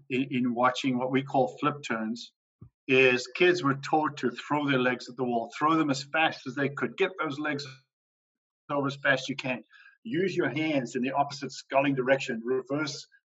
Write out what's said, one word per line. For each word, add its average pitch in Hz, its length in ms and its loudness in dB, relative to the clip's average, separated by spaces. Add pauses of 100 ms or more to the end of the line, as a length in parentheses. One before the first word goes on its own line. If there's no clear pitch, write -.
(120)
in, 135 180 0
in 123 240 0
watching 123 460 2
what 131 100 -2
we 135 140 2
call 135 360 0
flip 143 220 0
turns 113 500 -6 (560)
is 131 480 6
kids 175 280 4
were 143 120 2
taught 151 420 -2
to 123 120 0
throw 147 380 -2
their 135 120 2
legs 123 300 0
at 120 60 -14
the 131 80 -2
wall, 117 340 -2
throw 156 180 4
them 156 140 2
as 135 140 -2
fast 160 420 0
as 127 80 -8
they 139 160 -2
could, 123 280 -6
get 185 220 0
those 151 200 -4
legs 147 260 -4 (1040)
over 143 180 0
as 135 100 -4
fast 135 260 2
as - 60 -8
you 135 60 -2
can. 131 280 -4 (400)
Use 151 320 0
your 151 140 0
hands 143 460 -2
in 120 60 0
the 131 100 -2
opposite 139 400 -2
sculling 139 440 2
direction, 127 500 2
reverse 139 640 -2 (180)